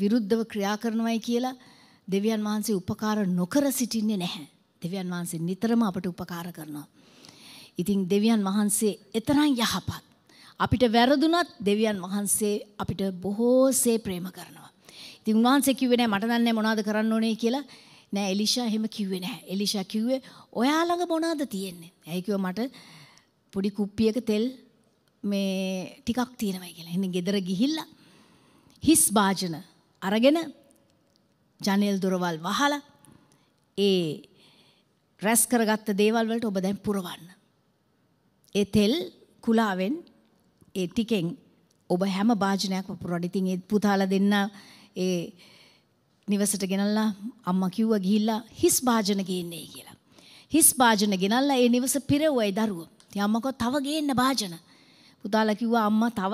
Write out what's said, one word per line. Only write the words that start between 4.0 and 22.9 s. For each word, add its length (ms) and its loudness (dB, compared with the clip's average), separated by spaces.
නැහැ. 300 -6
දෙවියන් 280 -6
වහන්සේ 300 -6
නිතරම 420 0
අපට 240 -2
උපකාර 460 -8
කරනවා. 340 -12
ඉතින් 340 0
දෙවියන් 360 4
වහන්සේ 540 0
එතරම් 300 2
යහපත්. 520 -2
අපිට 320 2
වැරදුනත් 580 4
දෙවියන් 400 0
වහන්සේ 540 -2
අපිට 240 -6
බොහෝසේ 880 2
ප්‍රේම 320 -8
කරනවා. 400 -20
ඉතින් 200 -2
උන්වහන්සේ 380 4
කිව්වේ 240 2
නෑ, 140 2
"මට 120 0
දන්නේ 140 0
නෑ 200 2
මොනවද 240 0
කරන්න 300 0
ඕනේ" 240 0
කියලා. 280 -2
නෑ, 260 -4
එලිෂා 340 0
එහෙම 220 -2
කිව්වේ 320 -6
නැහැ. 260 -8
එලිෂා 380 -4
කිව්වේ, 360 -2
"ඔයා 340 2
ළඟ 240 0
මොනවද 380 -2
තියෙන්නේ?" 460 -10
ඇයි 180 -6
කිව්වා, 220 -2
"මට 160 -4